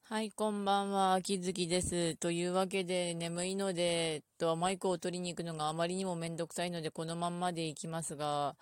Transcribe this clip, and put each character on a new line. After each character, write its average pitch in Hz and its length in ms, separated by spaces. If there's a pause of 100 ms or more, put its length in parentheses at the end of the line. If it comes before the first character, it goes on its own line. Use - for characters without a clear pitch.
は 220 180
い、 214 100
こ 214 180
ん 202 160
ば 202 140
ん 196 120
は、 190 220
秋 190 260
月 180 280
で 180 140
す。 165 340
と 170 160
い 170 140
う 180 80
わ 185 140
け 190 160
で、 175 300
眠 170 320
い 190 100
の 196 180
で、 170 420
え - 20
っ - 40 (160)
と、 165 180
マ 175 160
イ 185 60
ク 190 120
を 180 80
取 175 160
り 180 60
に 180 100
行 160 80
く 175 60
の 165 100
が 156 160
あ 156 40
ま 165 140
り 180 80
に 190 100
も 180 100
め 165 140
ん 165 60
ど 160 120
く - 60
さ 175 120
い 180 60
の 170 100
で、 156 80
こ 165 160
の 165 100
ま 175 140
ん 175 100
ま 180 140
で 165 120
い 151 100
き - 120
ま 165 140
す 156 140
が、 147 460